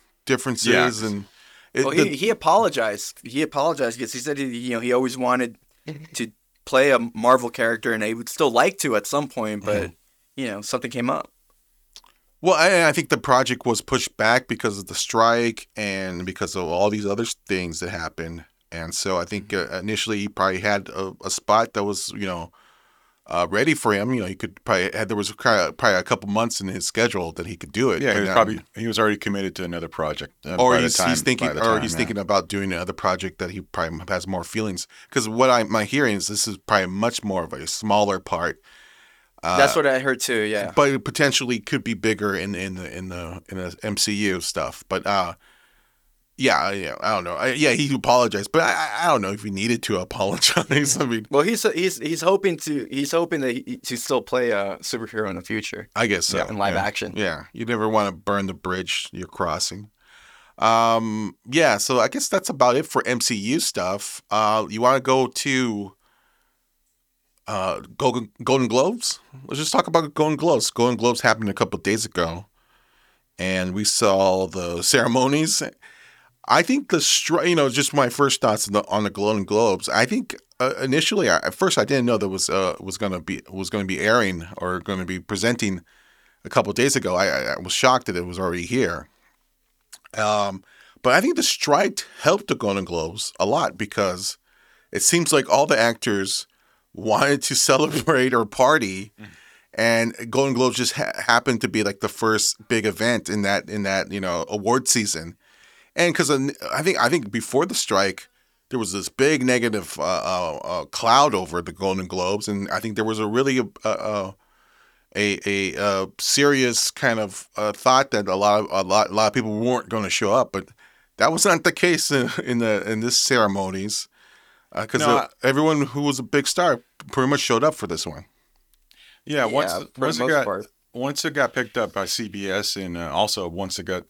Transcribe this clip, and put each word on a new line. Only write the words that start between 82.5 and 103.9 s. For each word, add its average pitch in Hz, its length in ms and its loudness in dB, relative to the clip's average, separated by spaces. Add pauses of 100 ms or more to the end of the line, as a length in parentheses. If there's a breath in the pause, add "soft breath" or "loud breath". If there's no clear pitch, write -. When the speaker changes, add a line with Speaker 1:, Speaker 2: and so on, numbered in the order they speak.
Speaker 1:
was 95 180 -10
gonna 95 240 -4
be, 90 200 -6 (100)
was 92 180 -8
gonna 101 160 -2
be 92 140 -4
airing 95 480 2 (100)
or 90 220 -4
gonna 92 260 -6
be 92 140 -6
presenting 101 640 -2 (640 soft breath)
a - 60 -12
couple 101 220 2
of 101 40 -6
days 135 200 2
ago. 92 200 0
I, 92 120 4
I, 67 120 0 (140)
I - 60 -6
was 90 140 -8
shocked 131 340 4
that 92 100 -2
it 87 80 -2
was 90 140 -8
already 87 260 -2
here. 87 420 0 (1080)
Um, 104 460 0 (400 soft breath)
but 127 100 6
I 170 80 6
think 294 140 2
the 320 80 0
strike - 600 0 (180)
helped 180 260 2
the 147 80 -2
Golden 98 300 0
Globes 82 540 -4
a 90 60 0
lot 127 320 0
because 98 600 -2 (540 soft breath)
it - 120 -2
seems 170 280 2
like 147 180 4
all 135 180 4
the 139 120 4
actors 110 680 0 (480)
wanted 139 480 2
to - 120 -2
<laughs> - 140 2
celebrate 139 640 2
or 117 120 2
party, 110 760 2
Speaker 2:
Mm. 107 60 -18 (480 loud breath)
Speaker 1:
and 117 560 0
Golden 135 240 2
Globes 120 220 2
just 123 160 -2
ha-, - 180 -4 (160)
happened 117 340 4
to - 60 0
be, 107 160 0
like, 101 160 -4
the 107 100 -2
first - 580 0
big 110 200 0
event 107 420 0
in 104 140 -2
that, 98 260 0
in 104 140 -6
that, 98 280 -2